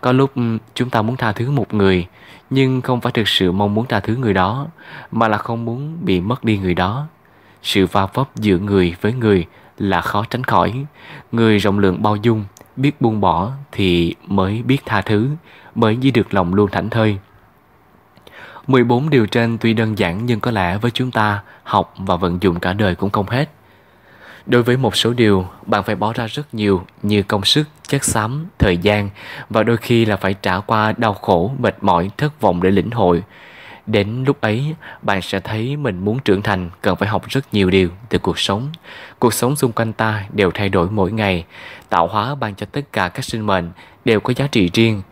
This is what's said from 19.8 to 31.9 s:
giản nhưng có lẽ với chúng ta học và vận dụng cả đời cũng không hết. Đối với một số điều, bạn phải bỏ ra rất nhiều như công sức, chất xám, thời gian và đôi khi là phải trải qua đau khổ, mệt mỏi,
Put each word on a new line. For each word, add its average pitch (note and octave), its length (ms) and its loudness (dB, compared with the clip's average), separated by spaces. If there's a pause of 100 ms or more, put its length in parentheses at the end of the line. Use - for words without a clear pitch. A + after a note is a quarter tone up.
giản G2 280 -2
nhưng A#2+ 140 0
có B2 120 -2
lẽ F#2+ 260 0
với A#2 140 -2
chúng B2+ 200 -4
ta G#2 320 0 (200)
học - 340 0
và F#2+ 180 -2
vận F2 260 -2
dụng F2 180 0
cả F#2 140 -2
đời G2+ 220 0
cũng G2 140 -4
không G2+ 200 -2
hết. C#3 200 -2 (1000)
Đối A#2+ 160 4
với B2 140 2
một B2 180 0
số A#2 180 0
điều, G#2 320 4 (200)
bạn G2+ 180 0
phải G#2+ 120 -2
bỏ G#2 180 -2
ra A#2 140 -6
rất D3 260 -10
nhiều G2+ 320 0 (180)
như G#2 200 2
công G2 200 -2
sức, D3+ 200 2 (240)
chất C#3 160 -2
xám, A#2+ 420 -2 (140)
thời F#2 180 4
gian G2+ 320 2 (400)
và A2 140 2
đôi A#2 140 2
khi A#2 280 2
là G#2 120 0
phải G2 160 -2
trải G2 340 -2
qua G#2+ 300 2
đau A2 160 0
khổ, F#2+ 460 0
mệt - 220 0
mỏi, F#2 360 2